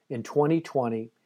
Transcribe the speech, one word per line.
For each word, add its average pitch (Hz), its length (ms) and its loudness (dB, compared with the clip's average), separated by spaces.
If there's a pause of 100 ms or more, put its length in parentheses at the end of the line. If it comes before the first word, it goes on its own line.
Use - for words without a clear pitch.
in 120 140 -6
twenty 147 380 2
twenty, 117 500 -2 (160)